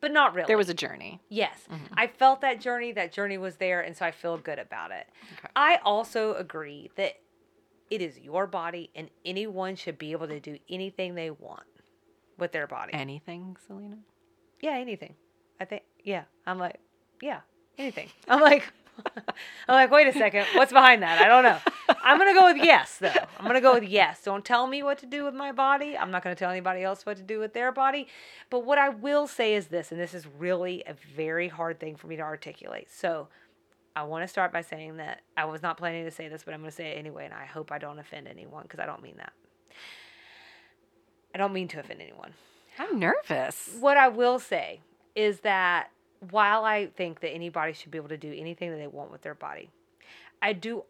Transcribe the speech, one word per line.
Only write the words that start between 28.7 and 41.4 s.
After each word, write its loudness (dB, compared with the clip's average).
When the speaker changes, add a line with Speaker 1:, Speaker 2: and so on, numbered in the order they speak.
Speaker 1:
I 4
will -2
say 0
is -4
this, -6
and -8
this -8
is -16
really -6
a -14
very -6
hard -8
thing -12
for -20
me -12
to -10
articulate. -14
So -6
I -6
wanna -8
start -2
by -4
saying -14
that -12
I -2
was -10
not -4
planning -8
to -10
say -14
this, -16
but -14
I'm -14
gonna -14
say -14
it -12
anyway, -14
and -16
I -16
hope -14
I -8
don't -14
offend -18
anyone, -20
'cause -20
I -6
don't -12
mean -20
that. -18
I -10
don't -2